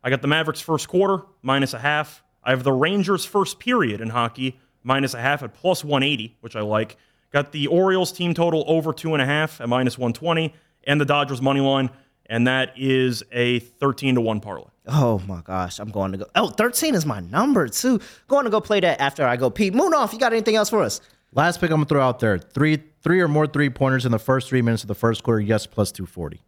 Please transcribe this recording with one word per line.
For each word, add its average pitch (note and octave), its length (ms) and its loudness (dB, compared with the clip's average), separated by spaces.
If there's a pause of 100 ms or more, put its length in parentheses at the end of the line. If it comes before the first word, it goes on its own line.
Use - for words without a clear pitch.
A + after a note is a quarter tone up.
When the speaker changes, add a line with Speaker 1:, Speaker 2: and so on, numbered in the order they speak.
Speaker 1:
I B2+ 60 -2
got C3 100 0
the C#3 80 -2
Mavericks D3+ 320 0
first D#3 280 -2
quarter, F#3+ 340 0 (180)
minus C3+ 320 0
a A#2+ 60 -12
half. D3 440 -4 (220)
I B2 60 0
have B2+ 120 2
the C3+ 100 2
Rangers F3+ 520 0
first - 340 -2
period C#3+ 440 -2
in A2+ 80 -6
hockey, A#2+ 500 -4 (220)
minus C3 320 0
a A#2+ 60 -10
half C#3+ 220 -2
at A#2 120 -14
plus - 280 -2
one D3 200 0
eighty, B2+ 400 -4
which A2+ 120 -18
I A2 60 -6
like. G#2+ 380 -2 (340)
Got C#3+ 200 -2
the C#3+ 160 -2
Orioles F#3 440 2
team E3+ 220 -2
total E3 320 2
over D#3+ 260 2
two D#3+ 220 -4
and C#3+ 80 0
a B2+ 40 2
half D3 360 -2
at A#2 80 -8
minus B2 260 0
one B2 160 -2
twenty, D#3+ 400 -2 (320)
and D3 160 0
the C#3 60 2
Dodgers C#3 340 0
money C#3 200 2
line, C3+ 280 2 (380)
and A#2 220 0
that C3 280 -2
is C3 460 0 (100)
a A#2+ 280 0
thirteen C3+ 560 -2
to A#2+ 40 2
one A2 200 0
parlay. D#2+ 260 -14 (220)
Speaker 2:
Oh A#2+ 400 2
my F2+ 140 -10
gosh, F#2 360 -6
I'm G#2 140 -12
going G2 180 -4
to F#2+ 80 -8
go. G2 160 -10
Oh, G#3 140 2
thirteen A#3+ 480 0
is D#3 100 0
my G#2 140 -4
number D#3+ 480 0
too. A#3+ 320 0 (260)
Going C#4 200 2
to A3 40 -2
go G#3 100 2
play G#3+ 200 0
that E3+ 200 2
after C#3 240 0
I B2 120 2
go B2+ 140 0
pee. G3 200 0
Moonoff, C#4+ 420 2
you A3 60 -14
got A#3+ 140 2
anything A3 240 2
else G#3 140 2
for G#3+ 120 2
us? A2 180 -2 (340)
Speaker 3:
Last E3 260 2
pick E3+ 100 0
I'm D#3+ 60 2
gonna D3+ 100 2
throw C#3+ 160 2
out B2+ 160 0
there. G#2 180 2
Three, D3 460 0 (200)
three F3 180 4
or E3+ 80 2
more D3+ 180 2
three-pointers C3+ 580 0
in A#2+ 80 2
the A2+ 60 2
first C3 320 0
three C3 100 2
minutes A#2 220 0
of G2 60 -14
the G2+ 60 -4
first A#2 280 0
quarter. A2+ 180 2
Yes, G#2+ 240 0
plus - 280 -2
two F#2 120 -10
forty. E2 440 -12